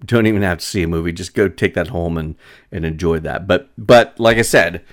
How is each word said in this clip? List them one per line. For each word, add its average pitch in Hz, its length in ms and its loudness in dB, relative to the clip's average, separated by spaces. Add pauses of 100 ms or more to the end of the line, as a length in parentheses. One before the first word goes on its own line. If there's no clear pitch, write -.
Don't 117 200 2
even 107 160 2
have 90 160 0
to - 80 -12
see 95 180 -4
a 82 40 -2
movie. 85 240 -2
Just 90 220 -12
go 101 140 2
take 92 280 -2
that 85 140 -2
home 85 280 -4
and, 80 180 -8 (360)
and 82 140 -8
enjoy 80 340 -2
that. 78 280 -8
But, 92 300 0
but 117 420 4
like 117 180 4
I 113 40 2
said, 87 520 0